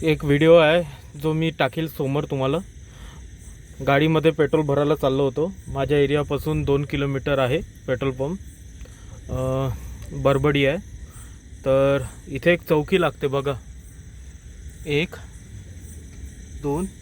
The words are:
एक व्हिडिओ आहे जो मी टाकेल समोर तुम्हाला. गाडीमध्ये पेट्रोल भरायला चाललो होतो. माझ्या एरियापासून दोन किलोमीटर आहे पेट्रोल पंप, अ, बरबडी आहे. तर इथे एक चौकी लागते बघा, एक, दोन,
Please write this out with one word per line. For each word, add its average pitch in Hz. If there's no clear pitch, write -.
एक 156
व्हिडिओ 147
आहे 165
जो 156
मी 160
टाकेल 160
समोर 143
तुम्हाला. 135
गाडीमध्ये 156
पेट्रोल 151
भरायला 147
चाललो 139
होतो. 147
माझ्या 135
एरियापासून 143
दोन 139
किलोमीटर 139
आहे 135
पेट्रोल 135
पंप, 139
अ, 131
बरबडी 139
आहे. 147
तर 139
इथे 165
एक 165
चौकी 165
लागते 151
बघा, 139
एक, 151
दोन, 147